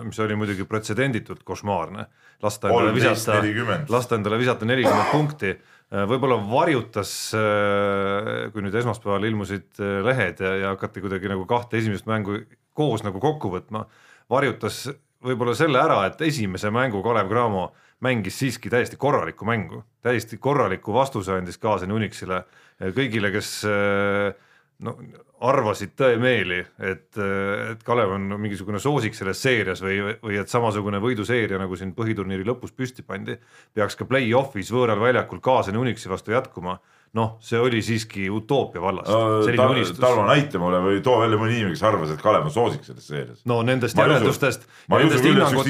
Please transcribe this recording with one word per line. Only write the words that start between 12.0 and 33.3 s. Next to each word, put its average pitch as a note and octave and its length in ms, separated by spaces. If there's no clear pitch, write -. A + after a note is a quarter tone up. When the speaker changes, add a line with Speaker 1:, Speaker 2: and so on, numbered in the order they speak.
Speaker 1:
mängu G#2+ 300
koos C3+ 320
nagu F#2+ 160
kokku D3 320
võtma, G#2+ 320
varjutas A#2+ 560
võib-olla B2 380
selle D3+ 240
ära, B2+ 260
et - 160
esimese G#2 480
mängu A#2 320
Kalev A2 240
Cramo G#2 420
mängis A2+ 400
siiski A#2 320
täiesti A#2 240
korralikku G2+ 480
mängu, G2+ 380
täiesti A2+ 400
korraliku A2 560
vastuse G#2+ 380
andis F2+ 260
Kaasani G2 320
Unixile. F#2+ 460
Kõigile, A2 380
kes, G2+ 160
äh, G2+ 600
no, A#2 140
arvasid A2 560
tõemeeli, A2+ 600
et, F#2+ 300
et A2+ 100
Kalev A#2 320
on G2 140
mingisugune G2+ 400
soosik C3 380
selles F#2+ 260
seerias G2+ 400
või, G2 140
või G#2 160
et F#2+ 80
samasugune G#2 560
võiduseeria, G#2 560
nagu F#2 160
siin F#2 200
põhiturniiri G2 520
lõpus B2 240
püsti - 320
pandi, G#2+ 320